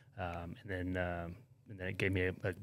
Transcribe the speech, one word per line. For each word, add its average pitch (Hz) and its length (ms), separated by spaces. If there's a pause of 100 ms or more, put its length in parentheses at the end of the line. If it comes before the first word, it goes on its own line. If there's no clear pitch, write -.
(200)
Um, 87 420
and 92 320
then, - 20
um, 87 400 (340)
and 98 80
then 92 100
it 95 100
gave 98 140
me 92 100
a, 92 200
a 95 100 (100)